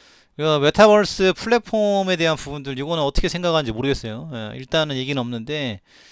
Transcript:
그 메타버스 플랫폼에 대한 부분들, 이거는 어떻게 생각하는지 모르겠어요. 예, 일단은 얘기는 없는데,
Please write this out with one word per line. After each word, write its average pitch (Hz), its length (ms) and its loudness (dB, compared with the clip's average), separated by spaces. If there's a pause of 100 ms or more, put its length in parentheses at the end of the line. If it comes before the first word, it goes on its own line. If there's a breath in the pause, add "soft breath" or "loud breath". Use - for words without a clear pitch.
(380 soft breath)
그 151 220 0
메타버스 196 760 6
플랫폼에 208 800 0
대한 160 220 0
부분들, 139 400 -8
이거는 151 260 -2
어떻게 143 240 0
생각하는지 160 440 0
모르겠어요. 123 640 -4
예, 110 240 -10
일단은 147 400 -2
얘기는 131 220 -4
없는데, 120 600 -6 (300 soft breath)